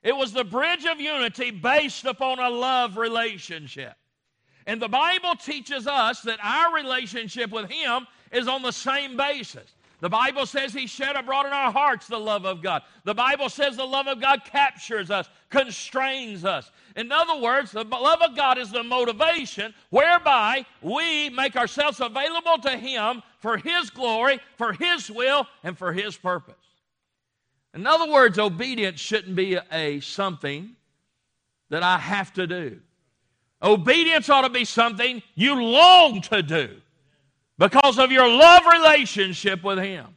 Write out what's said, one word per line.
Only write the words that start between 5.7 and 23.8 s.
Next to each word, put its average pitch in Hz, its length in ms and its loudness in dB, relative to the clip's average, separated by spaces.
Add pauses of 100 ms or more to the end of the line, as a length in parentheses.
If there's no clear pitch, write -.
us 247 340 -2
that 220 220 -8
our 320 320 0
relationship 240 760 -6
with 214 180 -10
him 262 360 -4 (260)
is 240 160 -4
on 262 140 -4
the 247 100 -6
same 269 460 -6
basis. 269 560 -6 (280)
The 170 80 -6
Bible 262 360 0
says 269 280 -6
he 262 140 -10
shed 277 300 -6
abroad 269 280 -2
in 277 60 -6
our 269 200 0
hearts 269 360 0
the 226 100 -8
love 208 280 -4
of 185 160 -6
God. 165 220 -4 (200)
The 208 100 -4
Bible 262 360 -2
says 277 260 -4
the 262 100 -8
love 269 220 -4
of 262 140 -6
God 269 240 0
captures 226 680 -4
us, 190 180 -4 (200)
constrains 254 960 -6
us. 165 260 -4 (240)
In 233 160 -8
other 320 280 0
words, 240 320 -2
the 214 120 -8
love 262 380 0
of 302 140 0
God 262 220 0
is 233 140 -10
the 233 120 -6
motivation 240 880 -2 (160)
whereby 269 760 2 (160)
we 302 480 -4
make 254 280 -4
ourselves 262 420 -2
available 311 600 -2
to 262 180 -4
him 233 440 -6 (180)
for 220 180 -4
his 330 320 -4